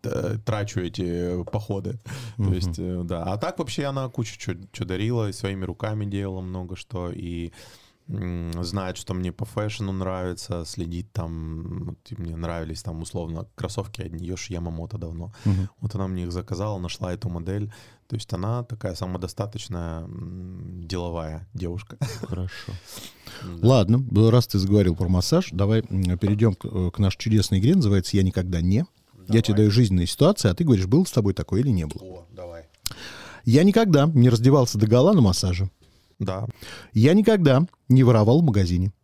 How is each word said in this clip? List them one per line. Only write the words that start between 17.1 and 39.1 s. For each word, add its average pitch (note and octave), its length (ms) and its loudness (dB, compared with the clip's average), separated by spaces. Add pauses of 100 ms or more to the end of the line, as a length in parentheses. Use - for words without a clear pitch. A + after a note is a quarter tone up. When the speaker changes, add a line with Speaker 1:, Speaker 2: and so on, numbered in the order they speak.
Speaker 1:
эту F#2 160 -8
модель. F#2+ 420 -6 (360)
То A#2+ 80 -8
есть - 180 -10
она A2+ 300 -4
такая G#2 300 -8
самодостаточная, F2 1120 -8
м, F2+ 840 -14
деловая E2+ 680 -6
девушка. F2 440 -8
<laughs> - 300 -8
Speaker 2:
Хорошо. F2+ 440 -8 (680)
Speaker 1:
Да. F2 260 0
Speaker 2:
Ладно, A#2 300 6
б-, A2+ 320 4
раз A#2+ 180 6
ты G2+ 120 0
заговорил F#2+ 360 4
про F2 140 -2
массаж, F#2 420 2
давай, G#2+ 380 2
м, F2+ 300 0
перейдем G#2 340 4
к, - 120 -10
э, F2+ 260 -2
к - 80 -10
нашей F#2+ 180 2
чудесной G#2+ 420 2
игре, B2+ 160 4
называется G2+ 420 2
«Я F#2+ 60 6
никогда F2+ 380 0
не». G2+ 240 2 (420)
Я A2+ 140 4
тебе G#3 140 0
Speaker 1:
Давай. - 20 4
Speaker 2:
даю G#2+ 140 6
жизненные F#2+ 360 4
ситуации, D3+ 420 2
а F2 40 2
ты F3 100 -2
говоришь, G#2 240 4
было D3 180 4
с - 60 -10
тобой G2+ 220 2
такое F#2+ 280 -2
или C#3+ 80 2
не F2 160 2
было. - 180 -10
Speaker 1:
О, F2+ 280 -16
давай. E2+ 340 -16 (800)
Speaker 2:
Я C3 180 6
никогда F#3+ 440 6
не B2+ 220 6
раздевался B2 480 4
догола B2 360 6
на E3 80 6
массаже. F#2 480 2 (500)
Speaker 1:
Да. F#2+ 280 -4 (460)
Speaker 2:
Я B2 200 6
никогда F3+ 520 6 (240)
не C3 140 8
воровал A#2 380 6
в - 20 4
магазине. F#2+ 480 2 (120)